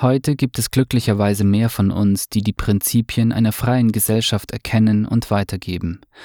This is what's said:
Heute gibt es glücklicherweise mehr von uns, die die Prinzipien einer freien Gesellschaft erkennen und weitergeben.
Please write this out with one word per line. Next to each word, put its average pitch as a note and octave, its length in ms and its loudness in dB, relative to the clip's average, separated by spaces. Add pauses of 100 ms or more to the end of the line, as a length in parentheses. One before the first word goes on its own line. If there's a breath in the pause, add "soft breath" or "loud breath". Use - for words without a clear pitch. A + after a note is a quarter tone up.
Heute C3 360 2
gibt - 220 -2
es A2+ 120 -4
glücklicherweise G#2 720 0
mehr G#2+ 240 2
von G2+ 220 0
uns, F#3+ 400 0
die - 100 0
die G#3 140 -2
Prinzipien A#2 760 0
einer A2+ 220 0
freien B2 400 0
Gesellschaft A2 580 -2
erkennen A2 540 2
und A#2 260 -2
weitergeben. F#2 680 -4 (240 loud breath)